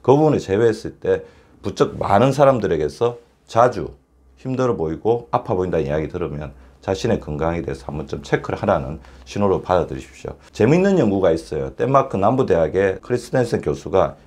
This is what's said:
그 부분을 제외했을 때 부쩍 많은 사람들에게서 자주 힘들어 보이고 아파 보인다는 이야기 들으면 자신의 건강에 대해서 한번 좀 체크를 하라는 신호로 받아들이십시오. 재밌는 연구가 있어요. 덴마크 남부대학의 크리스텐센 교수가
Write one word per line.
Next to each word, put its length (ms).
그 160
부분을 220
제외했을 600
때 260
부쩍 380
많은 340
사람들에게서 840
자주 420
힘들어 400
보이고 540
아파 240
보인다는 320
이야기 220
들으면 440
자신의 340
건강에 440
대해서 240
한번 200
좀 160
체크를 380
하라는 400
신호로 380
받아들이십시오. 720
재밌는 460
연구가 320
있어요. 460
덴마크 420
남부대학의 840
크리스텐센 640
교수가 540